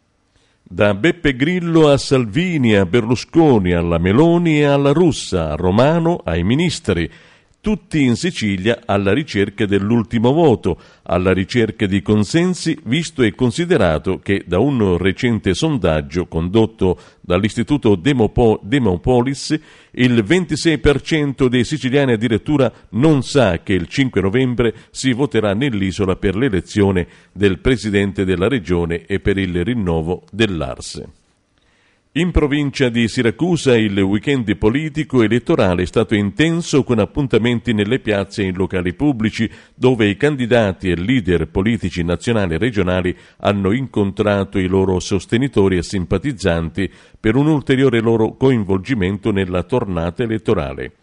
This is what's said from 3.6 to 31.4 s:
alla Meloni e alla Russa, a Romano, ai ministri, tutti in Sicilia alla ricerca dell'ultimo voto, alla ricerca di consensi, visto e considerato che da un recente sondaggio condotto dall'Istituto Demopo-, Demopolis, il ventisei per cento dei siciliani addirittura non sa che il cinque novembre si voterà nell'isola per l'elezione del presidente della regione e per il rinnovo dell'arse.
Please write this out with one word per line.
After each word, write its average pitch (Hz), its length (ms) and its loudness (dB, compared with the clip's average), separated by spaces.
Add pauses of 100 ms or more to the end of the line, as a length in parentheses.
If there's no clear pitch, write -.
alla 85 260 0
Meloni 156 640 4
e 147 40 2
alla 143 280 2
Russa, 104 580 0
a 76 40 -4
Romano, 139 680 2
ai 85 200 -2
ministri, 104 640 -2 (540)
tutti 160 420 -2
in 120 120 2
Sicilia 104 680 -2
alla 98 260 0
ricerca 107 540 -2
dell'ultimo 107 680 0
voto, 127 460 2 (220)
alla 92 320 0
ricerca 104 540 -2
di 92 160 0
consensi, 160 800 0
visto 135 400 -4
e 107 100 2
considerato 110 840 0
che 98 260 -2
da 87 140 0
un 110 400 2
recente 95 560 0
sondaggio 82 720 -2
condotto 92 720 0 (220)
dall'Istituto 104 720 0
Demopo-, 113 640 0
Demopolis, 123 1000 -2 (340)
il 120 300 2
ventisei 156 540 0
per 139 240 0
cento 143 460 0
dei 120 160 2
siciliani 131 500 0
addirittura 113 580 0 (180)
non 135 340 2
sa 104 400 0
che 104 100 -2
il 85 140 0
cinque 127 340 -2
novembre 120 540 0 (160)
si 131 220 -2
voterà 107 420 0
nell'isola 98 600 -2
per 98 180 -2
l'elezione 98 720 0 (240)
del 95 260 0
presidente 101 680 -2
della 90 220 0
regione 87 600 -2
e 98 120 -4
per 98 200 -2
il 87 240 -2
rinnovo 87 580 -4 (100)
dell'arse. 82 800 -6 (1080)